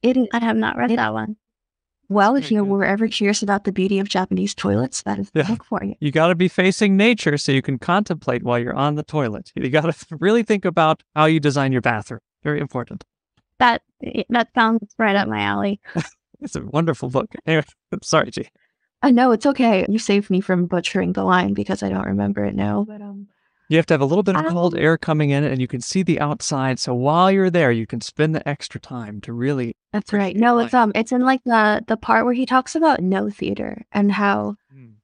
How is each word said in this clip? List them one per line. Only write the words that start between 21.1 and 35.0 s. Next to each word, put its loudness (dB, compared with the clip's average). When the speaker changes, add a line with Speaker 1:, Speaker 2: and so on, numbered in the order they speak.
Speaker 1:
the -4
line 2
because -4
I -4
don't -4
remember -2
it -4
now, -2
but, -16
um, -14
Speaker 3:
You 2
have 2
to 4
have 2
a 4
little 2
bit 2
of 0
Speaker 1:
um, -2
Speaker 3:
cold 0
air 2
coming 0
in, 2
and -2
you -2
can -6
see -2
the 0
outside, -2
so -2
while 4
you're 4
there, 4
you 0
can -8
spend -2
the -4
extra -8
time -12
to -12
really -2
Speaker 1:
That's -4
right. 0
Speaker 3:
appreciate 0
Speaker 1:
No, 4
it's, -2
Speaker 3:
life. 6
Speaker 1:
um, 2
it's -2
in, 0
like, 0
the, 2
the -2
part 2
where 0
he 0
talks 0
about 2
no 0
theater -8
and 2
how 0
Speaker 3:
Hmm. -20